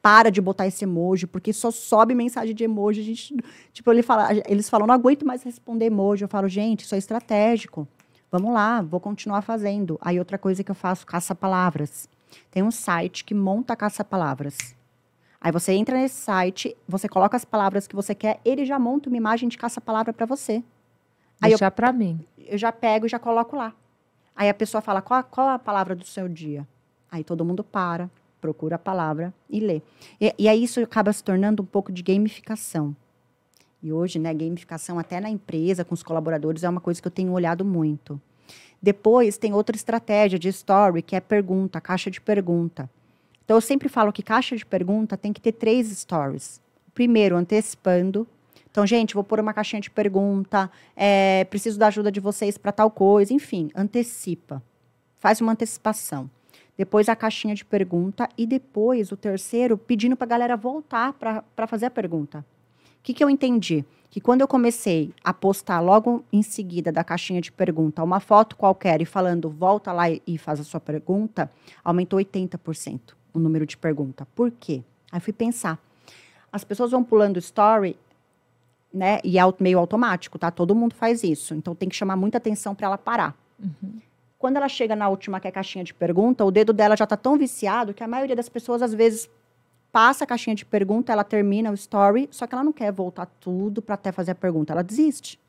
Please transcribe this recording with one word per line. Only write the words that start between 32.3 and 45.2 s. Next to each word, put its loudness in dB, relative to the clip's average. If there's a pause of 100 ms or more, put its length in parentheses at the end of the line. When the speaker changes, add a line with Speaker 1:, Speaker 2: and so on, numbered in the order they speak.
Speaker 1:
E -8
hoje, -2
né, -2
gamificação -8
até -6
na -8
empresa, -2
com -6
os -8
colaboradores, -2
é 0
uma -2
coisa -4
que -10
eu -6
tenho -2
olhado 0
muito. -2 (640)
Depois, 4
tem -2
outra 0
estratégia 2
de -2
story, 4
que -8
é 0
pergunta, 0
caixa -4
de -14
pergunta. -2 (560)
Então, 4
eu 8
sempre -2
falo 0
que -10
caixa -2
de -10
pergunta -2
tem -6